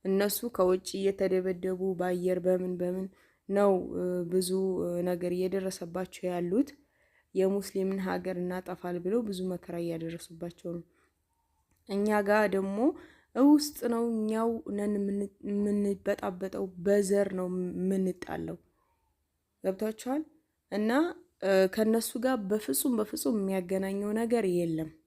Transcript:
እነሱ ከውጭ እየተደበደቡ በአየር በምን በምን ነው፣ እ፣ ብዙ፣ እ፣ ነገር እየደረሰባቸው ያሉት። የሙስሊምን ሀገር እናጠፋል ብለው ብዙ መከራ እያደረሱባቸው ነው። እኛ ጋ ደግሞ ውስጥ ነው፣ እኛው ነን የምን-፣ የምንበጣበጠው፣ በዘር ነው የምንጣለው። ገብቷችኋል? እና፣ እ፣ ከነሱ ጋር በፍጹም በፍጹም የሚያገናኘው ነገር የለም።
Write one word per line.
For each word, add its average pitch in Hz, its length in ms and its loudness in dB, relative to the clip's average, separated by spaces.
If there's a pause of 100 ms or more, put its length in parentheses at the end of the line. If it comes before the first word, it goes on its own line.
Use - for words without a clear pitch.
እነሱ 196 340 2 (100)
ከውጭ 185 460 2
እየተደበደቡ 185 840 -2 (120)
በአየር 180 480 0
በምን 180 340 0
በምን 180 320 -4 (420)
ነው፣ 202 220 4 (220)
እ፣ 175 100 -4 (220)
ብዙ፣ 180 240 0 (300)
እ፣ 175 120 -2 (120)
ነገር 175 300 -2
እየደረሰባቸው 185 920 -4
ያሉት። 180 440 0 (680)
የሙስሊምን 190 640 0
ሀገር 180 360 -4
እናጠፋል 180 600 -6
ብለው 196 220 0
ብዙ 202 240 -6
መከራ 175 320 -6
እያደረሱባቸው 165 920 -8
ነው። 170 100 -8 (1080)
እኛ 202 180 0 (120)
ጋ 208 200 4 (100)
ደግሞ 196 280 -2 (580)
ውስጥ 294 420 6 (100)
ነው፣ 233 220 0
እኛው 220 400 0 (200)
ነን 208 240 0
የምን-፣ 202 280 0 (240)
የምንበጣበጠው፣ 202 1200 -2 (120)
በዘር 202 560 4
ነው 185 140 -2
የምንጣለው። 180 1120 -2 (1040)
ገብቷችኋል? 214 580 -2 (500)
እና፣ 214 180 0 (500)
እ፣ 196 120 2 (160)
ከነሱ 220 420 2 (100)
ጋር 254 160 2 (100)
በፍጹም 240 500 0
በፍጹም 220 420 0
የሚያገናኘው 190 760 -2
ነገር 226 340 2
የለም። 165 420 0 (180)